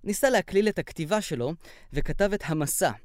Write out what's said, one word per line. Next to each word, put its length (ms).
ניסה 260
להקליל 400
את 100
הכתיבה 420
שלו 320
וכתב 400
את 120
המסע 460